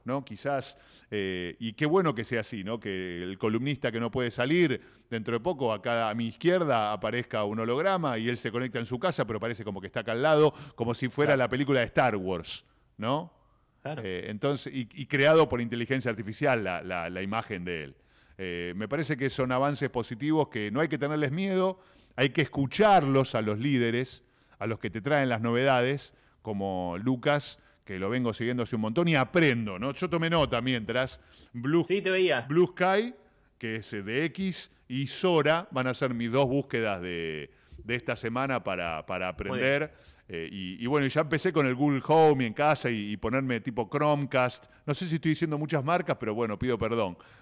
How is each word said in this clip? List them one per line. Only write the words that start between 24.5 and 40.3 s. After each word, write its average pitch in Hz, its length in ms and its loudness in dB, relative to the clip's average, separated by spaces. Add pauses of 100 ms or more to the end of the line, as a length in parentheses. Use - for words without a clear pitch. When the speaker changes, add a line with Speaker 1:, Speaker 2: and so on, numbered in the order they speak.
Speaker 1:
a 104 80 -4
los 110 120 -4
que 117 100 -6
te 98 120 -8
traen 139 280 2
las 117 120 0
novedades, 127 720 2 (280)
como 95 560 -4
Lucas, 131 640 -2 (260)
que 95 140 -8
lo 95 100 -2
vengo 120 240 0
siguiendo 120 300 -2
hace 117 140 -4
un 107 40 0
montón 117 280 2
y 165 60 4
aprendo, 120 600 2
¿no? 123 160 -4
Yo 180 160 -4
tomé 165 200 0
nota 139 320 2
mientras. 123 580 -2 (320)
Blue, 143 340 2
Speaker 2:
Sí, 196 160 0
te 190 100 -2
veía. 180 360 2
Speaker 1:
Blue 165 200 4
Sky, 196 460 0 (440)
que 110 200 -6
es, 107 140 -10
eh, 104 120 -6
de 117 220 -2
X, 185 460 -6 (160)
y 135 200 -4
Sora 165 640 2
van 127 160 0
a 127 60 0
ser 127 200 -2
mis 117 180 -4
dos 135 160 4
búsquedas 117 540 0
de, 82 500 -6 (320)
de 113 120 -4
esta 120 200 -4
semana 123 480 -4
para, 85 420 -4
para 92 280 -4
Speaker 2:
Muy 117 260 -6
bien. 131 140 2 (100)
Speaker 1:
aprender. 156 100 -10 (360)
Eh, 82 200 -8